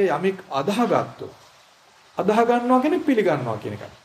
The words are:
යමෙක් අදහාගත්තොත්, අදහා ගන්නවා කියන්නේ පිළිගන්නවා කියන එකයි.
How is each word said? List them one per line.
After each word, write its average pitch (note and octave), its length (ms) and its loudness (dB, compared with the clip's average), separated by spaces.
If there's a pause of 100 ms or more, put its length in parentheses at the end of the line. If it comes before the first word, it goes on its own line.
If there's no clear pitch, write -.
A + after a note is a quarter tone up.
යමෙක් F3+ 300 -2 (100)
අදහාගත්තොත්, D#3 840 -2 (840)
අදහා G#3+ 260 2
ගන්නවා A#3+ 360 2
කියන්නේ D#4 260 0
පිළිගන්නවා D3 520 0
කියන G#2 160 -10
එකයි. - 160 -14 (140)